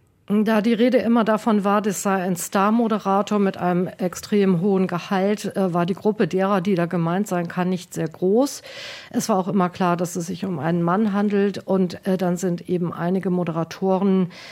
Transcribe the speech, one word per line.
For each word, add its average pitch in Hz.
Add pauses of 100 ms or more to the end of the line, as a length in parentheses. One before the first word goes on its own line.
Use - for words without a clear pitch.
(260)
Da 214
die 233
Rede 240
immer 233
davon 214
war, 202
das 202
sei 196
ein 185
Star-Moderator 208
mit 190
einem 180
extrem 190
hohen 190
Gehalt, 190
äh, 190
war 175
die 185
Gruppe 202
derer, 190
die 196
da 170
gemeint 175
sein 175
kann, 180
nicht 185
sehr 160
groß. 208 (480)
Es -
war 220
auch 185
immer 180
klar, 175
dass 175
es 170
sich 185
um 180
einen 170
Mann 190
handelt. 202
Und, 190
äh, 185
dann 175
sind 175
eben 175
einige 180
Moderatoren, 180 (240)